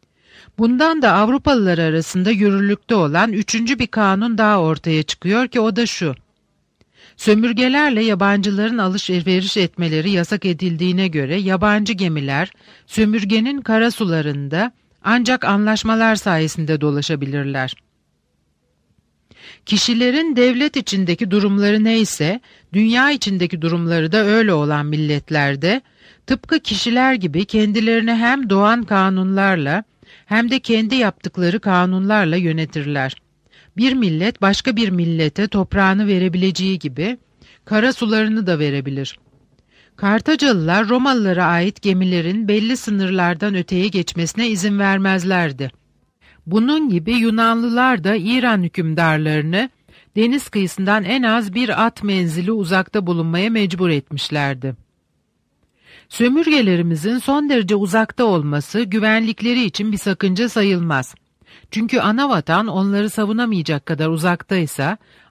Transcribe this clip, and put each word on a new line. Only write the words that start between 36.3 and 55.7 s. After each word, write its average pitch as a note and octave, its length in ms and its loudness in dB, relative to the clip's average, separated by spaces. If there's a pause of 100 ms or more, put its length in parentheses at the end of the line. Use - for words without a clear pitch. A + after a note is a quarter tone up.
gibi D#3 380 -6 (480)
kara G#3+ 280 2
sularını A3 540 0
da E3 120 0
verebilir. C#3 600 -4 (760)
Kartacalılar G#3 920 2
Romalılara A#3 560 2
ait E3+ 360 0
gemilerin F#3 640 0
belli A3 300 0
sınırlardan F#3+ 800 -2
öteye F3+ 320 -2
geçmesine F#3 640 -4
izin G3+ 300 0
vermezlerdi. F#3 920 0 (760)
Bunun B3+ 440 0
gibi F3 240 -2
Yunanlılar A#3 920 0
da G3+ 120 0
İran A3 480 0
hükümdarlarını D#3+ 1080 0 (460)
deniz A#3+ 340 0
kıyısından G3 540 -2
en B3 200 -2
az A3 300 0
bir A3 320 0
at - 180 -4
menzili F3+ 480 -2
uzakta F#3+ 560 -2
bulunmaya E3+ 420 0
mecbur F#3 400 0
etmişlerdi. C#3 880 -4 (1300)